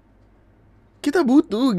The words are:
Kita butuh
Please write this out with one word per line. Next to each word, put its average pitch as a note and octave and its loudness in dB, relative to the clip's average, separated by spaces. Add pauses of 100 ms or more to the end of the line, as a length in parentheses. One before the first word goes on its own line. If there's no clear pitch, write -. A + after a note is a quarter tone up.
(1000)
Kita D#4 -2
butuh B3+ 0